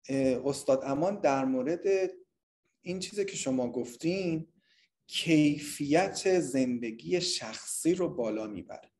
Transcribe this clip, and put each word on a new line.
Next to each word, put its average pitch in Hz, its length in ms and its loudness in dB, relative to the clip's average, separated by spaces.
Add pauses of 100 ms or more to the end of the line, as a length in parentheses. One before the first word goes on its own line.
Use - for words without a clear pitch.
اه، 131 400 2
استاد 135 360 2
امان 151 360 -2
در 135 240 4
مورد 170 680 0 (720)
این 185 160 -6
چیزی 202 260 -4
که 185 120 -6
شما 127 360 -2
گفتین، 160 800 -4 (540)
کیفیت 156 1300 2
زندگی 131 800 0
شخصی - 760 -2
رو 180 140 0
بالا 110 380 -4
میبره. 101 540 -12